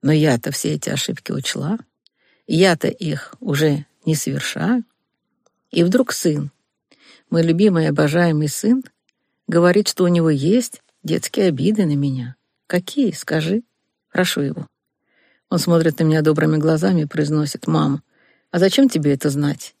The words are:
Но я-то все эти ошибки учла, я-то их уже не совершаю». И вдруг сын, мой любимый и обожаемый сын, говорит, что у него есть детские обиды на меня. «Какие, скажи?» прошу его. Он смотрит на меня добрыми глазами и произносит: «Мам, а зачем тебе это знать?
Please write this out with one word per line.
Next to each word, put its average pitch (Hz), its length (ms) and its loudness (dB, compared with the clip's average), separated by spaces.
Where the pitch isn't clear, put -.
Но 139 100 2
я-то 151 380 2
все - 240 -4
эти - 160 -8
ошибки - 420 -6
учла, 147 460 -6
я-то 175 420 2
их - 520 -8
уже 147 460 0
не 160 100 0
совершаю». 160 720 -2
И 170 140 0
вдруг 240 280 2
сын, 147 380 -4
мой 165 120 2
любимый 165 420 4
и 156 40 2
обожаемый 151 600 0
сын, 247 360 -2
говорит, 180 420 4
что - 160 0
у 180 40 2
него 170 220 2
есть 160 520 0
детские - 460 -2
обиды 175 360 0
на 151 100 0
меня. 131 420 -4
«Какие, 185 460 -2
скажи?» 160 500 -4
прошу 180 300 -2
его. 135 260 -6
Он 175 80 0
смотрит 165 400 2
на 165 60 2
меня 156 180 2
добрыми 156 340 2
глазами 160 460 2
и 147 40 -4
произносит: 151 600 -4
«Мам, 151 360 0
а 180 80 -2
зачем 196 300 4
тебе 147 260 0
это 143 160 -2
знать? 143 500 -4